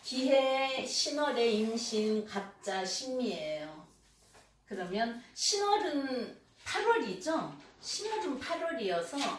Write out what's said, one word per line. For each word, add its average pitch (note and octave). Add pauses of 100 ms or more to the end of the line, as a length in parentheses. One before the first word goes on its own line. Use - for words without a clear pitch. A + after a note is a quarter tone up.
기해 C4+
신월에 C#4
임신, G#3+
갑자, F#3+
신미예요. F3 (800)
그러면 G#3 (120)
신월은 D4 (240)
팔월이죠? D#4 (260)
신월은 F#4+
팔월이어서 C#4 (220)